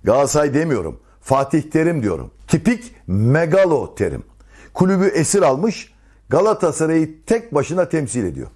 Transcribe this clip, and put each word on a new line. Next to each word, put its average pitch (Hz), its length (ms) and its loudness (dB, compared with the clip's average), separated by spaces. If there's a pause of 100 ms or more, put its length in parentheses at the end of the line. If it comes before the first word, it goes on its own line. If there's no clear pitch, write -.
Galatasaray 139 500 2
demiyorum. 127 460 -2 (200)
Fatih 135 420 0
Terim 160 400 -2
diyorum. 82 280 -4 (180)
Tipik 226 460 0 (120)
megalo 147 880 2
Terim. 73 280 -4 (520)
Kulübü 185 320 2
esir 170 360 2
almış, 160 500 0 (360)
Galatasaray'ı 160 960 0
tek 226 300 -2
başına 165 340 0
temsil 127 360 -4
ediyor. 67 320 -8